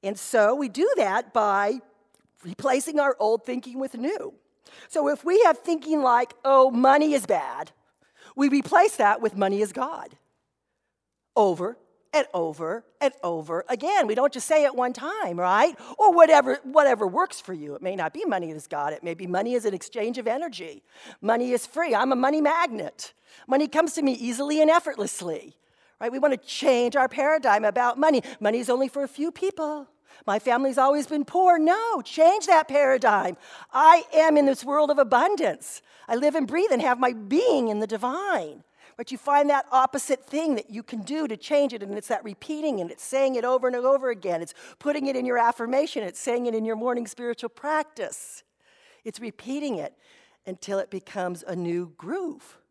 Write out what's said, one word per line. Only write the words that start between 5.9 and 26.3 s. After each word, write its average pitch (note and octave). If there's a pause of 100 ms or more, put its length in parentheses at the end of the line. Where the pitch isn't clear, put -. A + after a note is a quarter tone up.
like, B3+ (100)
"Oh, C4
money C#4
is A#3
bad," D3 (640)
we C#4
replace F4
that A3
with G#3+
"money G3+
is G3+
God." C4+ (1160)
Over G3 (360)
and D4
over E3 (160)
and C4+ (100)
over E3+
again. D4+
We G#3+
don't C#4
just -
say D#4
it C4+
one B3
time, B3+
right? G3 (200)
Or G4+
whatever, D4+
whatever C4
works E4
for F#3+
you. D3
It B2
may F#3
not D#3+
be F4
money F#3
is D3+
God. D3
It D3
may E3+
be F3
money G3
is A3+
an G3+
exchange A3+
of A#3
energy. A3+ (380)
Money A#3
is A#3+
free. D#4
I'm B3+
a -
money C4+
magnet. D4 (340)
Money C#4
comes D#4
to D#4+
me C4+
easily C#4
and D#4
effortlessly, A3 (420)
right? A3+
We C4
want C#4+